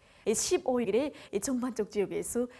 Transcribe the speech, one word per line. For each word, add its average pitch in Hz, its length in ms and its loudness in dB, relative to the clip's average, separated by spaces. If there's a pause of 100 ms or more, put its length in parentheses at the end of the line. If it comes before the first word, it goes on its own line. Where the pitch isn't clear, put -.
(340)
십오 262 460 2
일에 233 340 2 (260)
전반적 247 500 -2
지역에서 202 580 -2 (120)